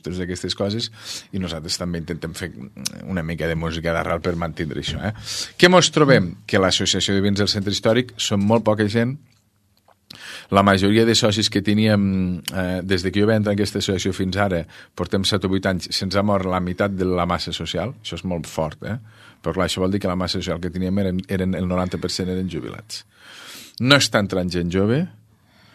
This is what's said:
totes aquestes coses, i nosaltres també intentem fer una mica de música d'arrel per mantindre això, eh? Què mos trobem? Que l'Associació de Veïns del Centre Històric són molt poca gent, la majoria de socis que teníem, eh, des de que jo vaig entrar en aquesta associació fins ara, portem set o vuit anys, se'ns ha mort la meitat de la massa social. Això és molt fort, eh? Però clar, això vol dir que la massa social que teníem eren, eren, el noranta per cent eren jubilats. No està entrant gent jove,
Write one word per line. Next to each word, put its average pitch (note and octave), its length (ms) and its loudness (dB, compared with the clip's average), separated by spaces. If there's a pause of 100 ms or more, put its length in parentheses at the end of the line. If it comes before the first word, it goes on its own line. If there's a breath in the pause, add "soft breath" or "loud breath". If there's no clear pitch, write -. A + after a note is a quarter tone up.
totes F2+ 180 -8
aquestes F2+ 360 -6
coses, G#2 340 -4 (420 loud breath)
i G2 80 -4
nosaltres E2 380 -6
també F2 220 -4
intentem E2 340 -8
fer E2 180 -10 (560)
una F2+ 160 -4
mica D#2+ 240 -4
de E2 80 -2
música E2 380 -4
d'arrel E2 280 -2
per F2 140 -2
mantindre D#2 460 -6
això, C#2 240 -6
eh? A2 80 -2 (440 loud breath)
Què F3+ 120 10
mos F3+ 220 6
trobem? B2+ 420 6 (120)
Que G#2 140 2
l'Associació F#2+ 560 2
de G2 60 4
Veïns G2+ 180 2
del G2+ 80 2
Centre G2+ 240 -2
Històric A#2 460 2
són G2+ 260 0
molt A2+ 220 4
poca G#2+ 240 2
gent, A#2 260 0 (1400 loud breath)
la G2 120 6
majoria G2 420 6
de A2+ 100 4
socis G#2+ 340 2
que G2+ 120 0
teníem, G2+ 800 2 (120)
eh, F#2 300 -2
des F#2+ 200 0
de F#2 80 -2
que G2+ 100 2
jo G#2 60 4
vaig A2 100 4
entrar G#2 160 2
en G2+ 60 0
aquesta G2+ 200 0
associació F#2+ 340 -2
fins F#2+ 240 -2
ara, F#2 280 0 (280 loud breath)
portem F#2+ 300 -2
set G2 220 0
o F#2 40 2
vuit F#2+ 160 0
anys, F#2 260 -2
se'ns F#2+ 240 -4
ha G2+ 80 2
mort G2 220 2
la F#2 140 0
meitat F2+ 320 -2
de F#2 140 -2
la F2 200 0
massa F2 280 -2
social. F2 400 -6 (100)
Això - 120 -10
és D#2+ 100 -12
molt F2 220 -4
fort, - 360 -6
eh? G#2+ 140 -6 (440 loud breath)
Però E2 120 -4
clar, F#2 140 0
això - 140 -4
vol F#2 100 0
dir G2+ 80 0
que G2 80 -4
la F2+ 80 0
massa F#2 240 -2
social E2+ 200 -4
que F2+ 100 -6
teníem F#2 300 -2
eren, F#2 280 -2
eren, F#2 280 -2
el F2+ 120 -2
noranta F2+ 300 -2
per F2+ 140 -4
cent F#2 180 -4
eren F#2 200 -4
jubilats. A#1+ 560 -12 (720 loud breath)
No C3 180 2
està - 220 0
entrant F#2 300 -2
gent F2 220 -2
jove, A2 360 0 (680 soft breath)